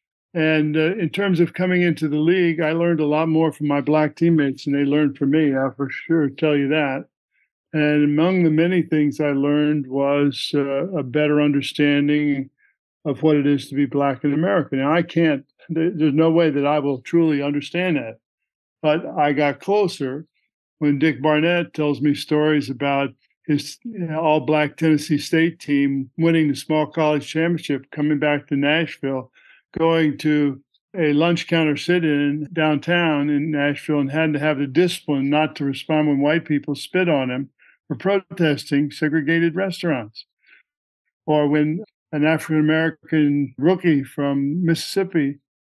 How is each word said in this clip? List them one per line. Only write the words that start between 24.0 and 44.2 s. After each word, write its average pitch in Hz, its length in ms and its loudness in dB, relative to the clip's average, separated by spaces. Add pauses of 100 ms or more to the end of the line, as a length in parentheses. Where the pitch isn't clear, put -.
all-Black 151 560 0
Tennessee 156 440 0
State 165 400 0
team 139 580 -2
winning 165 300 2
the 139 80 0
small 156 320 -2
college 151 400 0
championship, 160 640 -4
coming 151 260 -2
back 147 300 -2
to 143 80 -4
Nashville, 139 760 -2 (460)
going 165 420 2
to 147 400 0 (380)
a 156 160 2
lunch 170 340 2
counter 156 300 0
sit-in 147 760 0
downtown 156 760 0
in 147 220 -2
Nashville, 147 480 -2
and 135 120 -2
had 156 220 0
to 143 60 -2
have 151 180 0
the 143 80 -2
discipline 143 640 0
not 151 280 0
to 143 80 -4
respond 151 420 -2
when 139 140 2
white 156 240 0
people 147 280 -4
spit 180 340 -4
on 139 220 0
him 127 200 -6 (380)
for 143 80 -6
protesting 151 920 0
segregated 160 640 0
restaurants. 170 720 -4 (1000)
Or 151 200 2
when 151 360 0 (280)
an 147 120 -2
African-American 156 1300 0
rookie 160 460 2
from 143 600 -4